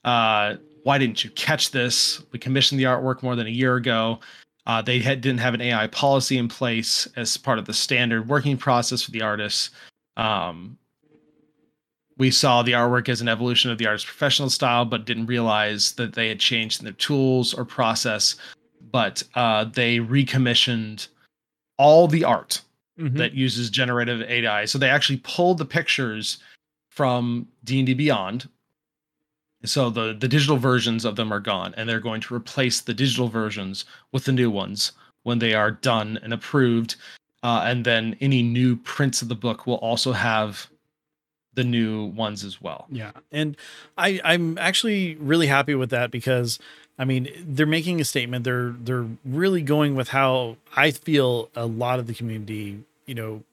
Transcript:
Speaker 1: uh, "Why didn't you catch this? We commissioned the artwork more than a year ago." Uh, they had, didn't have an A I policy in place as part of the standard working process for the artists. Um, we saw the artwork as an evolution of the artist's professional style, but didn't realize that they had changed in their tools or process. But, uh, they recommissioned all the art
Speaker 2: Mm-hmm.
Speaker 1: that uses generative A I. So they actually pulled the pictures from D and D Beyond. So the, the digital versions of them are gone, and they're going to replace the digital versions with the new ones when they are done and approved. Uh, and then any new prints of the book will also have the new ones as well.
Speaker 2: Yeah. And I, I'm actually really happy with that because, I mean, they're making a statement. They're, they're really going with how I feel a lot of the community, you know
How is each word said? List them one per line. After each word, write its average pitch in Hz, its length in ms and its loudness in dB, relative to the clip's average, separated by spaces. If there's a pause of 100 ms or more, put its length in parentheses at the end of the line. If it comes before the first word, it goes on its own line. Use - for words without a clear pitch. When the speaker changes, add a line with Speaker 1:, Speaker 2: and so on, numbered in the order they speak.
Speaker 1:
uh, 110 520 2 (260)
"Why 139 160 2
didn't 120 260 0
you - 60 -10
catch - 400 -2
this? - 600 0
We 131 80 -12
commissioned 131 400 2
the 131 60 2
artwork 127 380 0
more 123 120 -2
than 117 120 -4
a 110 40 -8
year 127 260 2
ago." 113 440 0 (460)
Uh, 113 160 0
they 123 160 0
had, 127 240 0
didn't 127 180 0
have 120 140 0
an 120 80 -4
A 120 100 0
I 110 140 2
policy 135 500 2
in 120 100 0
place 113 680 -2
as 117 220 -4
part 120 200 0
of 101 60 -6
the 107 80 -8
standard 117 560 0
working 139 300 0
process 123 440 0
for - 100 -8
the 110 100 -6
artists. 104 480 -4 (480)
Um, 95 580 -4 (1400)
we 131 120 4
saw 123 320 4
the 123 100 2
artwork 120 360 2
as 117 120 -2
an 120 80 -2
evolution 120 420 2
of 113 80 -4
the 113 80 0
artist's 107 220 -2
professional 139 420 0
style, 120 340 2
but 113 220 -4
didn't 113 200 -4
realize 107 680 0
that 117 220 -6
they 113 140 -2
had 104 120 -6
changed 113 400 0
in - 40 -16
their 104 100 -12
tools 131 600 2
or 123 100 -6
process. 113 720 0 (540)
But, 107 320 0 (120)
uh, 110 300 2
they 117 360 0
recommissioned 120 1080 0 (680)
all 151 300 10
the 160 160 4
art - 360 0 (380)
Speaker 2:
Mm-hmm. 143 200 -2
Speaker 1:
that 120 140 0
uses 120 380 -2
generative 120 520 0
A 117 220 -2
I. 104 200 0
So 123 120 -4
they 131 140 4
actually 143 280 2
pulled 175 400 2
the 156 60 -4
pictures 123 760 -4 (520)
from 120 560 -2 (160)
D 127 160 -2
and 131 80 2
D 131 80 2
Beyond. 123 540 -2 (1160)
So 123 240 0
the, 110 300 -4
the 127 80 -2
digital 143 300 4
versions 120 480 2
of 107 100 -2
them 107 180 -4
are 101 60 -2
gone, 98 380 -4
and 110 120 -6
they're 113 120 -2
going 110 220 -6
to - 120 -10
replace 123 460 -2
the 117 140 -6
digital 123 340 0
versions 104 560 -6 (260)
with 131 140 -4
the 135 80 0
new 123 180 4
ones 98 400 -4 (320)
when 120 160 -2
they 113 160 2
are 107 160 4
done 110 540 -2
and 113 100 -6
approved. 117 600 2 (480)
Uh, 117 220 0
and 120 180 -2
then 113 360 0
any 135 220 4
new 123 320 4
prints - 480 -2
of 117 60 -8
the 117 80 -6
book 110 280 -6
will 120 120 0
also 117 340 -2
have 110 560 -2 (880)
the 127 80 0
new 110 440 0
ones 104 360 -6
as 98 180 -12
well. 85 300 -10
Speaker 2:
Yeah. 110 220 -12 (180)
And 151 260 -4 (400)
I, 185 280 0
I'm 165 340 2
actually 190 600 0
really 151 260 2
happy 139 300 2
with 127 140 -2
that 120 200 -2
because, 123 480 -2 (400)
I 131 60 -4
mean, 131 240 0 (180)
they're 147 180 2
making 160 360 0
a 139 40 0
statement. 123 380 -2
They're, 123 340 -2
they're 120 300 -4 (180)
really 170 380 0
going 147 320 2
with 131 140 -2
how 131 480 0 (180)
I 151 160 6
feel 127 640 2
a 117 120 -4
lot 120 340 -2
of 117 80 -8
the 113 60 -8
community, 107 720 -10 (220)
you 135 80 -12
know 110 280 -10 (100)